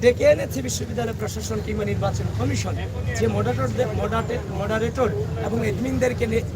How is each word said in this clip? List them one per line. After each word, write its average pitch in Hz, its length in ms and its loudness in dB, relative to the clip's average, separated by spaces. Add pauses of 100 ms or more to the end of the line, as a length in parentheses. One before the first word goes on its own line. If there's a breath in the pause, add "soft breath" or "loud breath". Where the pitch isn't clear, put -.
ডেকে 247 300 6
এনেছে 277 340 0
বিশ্ববিদ্যালয় 226 520 -4
প্রশাসন 214 460 -4
কিংবা 208 200 -2
নির্বাচন - 420 0 (120)
কমিশন, - 360 0 (440)
যে 220 60 2 (100)
মডারেটরদের, 247 520 0 (120)
মডারেটর, 226 420 -2 (180)
মডারেটর 220 500 0 (360)
এবং 214 200 0
অ্যাডমিনদেরকে 247 640 0
নে-, 220 280 0